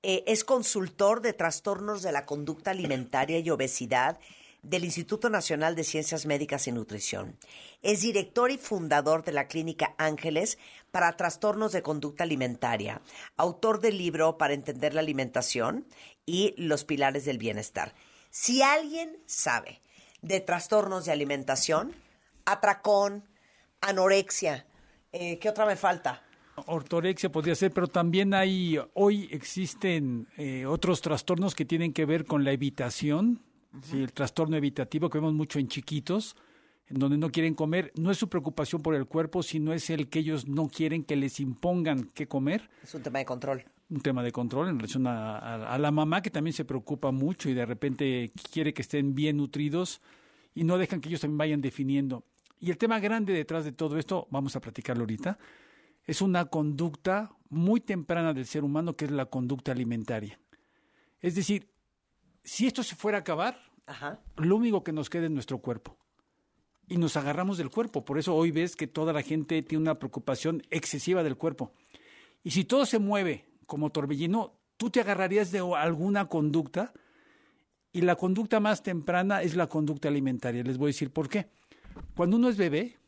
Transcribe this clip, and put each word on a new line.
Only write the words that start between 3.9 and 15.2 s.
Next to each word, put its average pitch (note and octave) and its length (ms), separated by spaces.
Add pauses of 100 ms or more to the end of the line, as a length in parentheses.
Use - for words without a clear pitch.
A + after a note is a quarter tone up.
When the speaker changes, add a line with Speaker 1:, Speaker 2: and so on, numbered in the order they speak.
Speaker 1:
del E3+ 200
Instituto G3+ 460
Nacional E3 460
de D#3+ 80
Ciencias D3+ 420
Médicas C#3+ 400
y B2+ 60
Nutrición. G#2 640 (440)
Es G3+ 220
director A#3 480
y C4+ 80
fundador D#3 640
de E3+ 80
la C#3+ 160
Clínica D#3+ 520
Ángeles D#3 600 (320)
para E3+ 260
Trastornos G#3 540
de F3 120
Conducta D3 420
Alimentaria, A#2+ 800 (340)
autor G#3+ 440
del G#3+ 180
libro D#3+ 380
Para C#3+ 180
Entender C#3+ 400
la D#3 60
Alimentación C3+ 840 (400)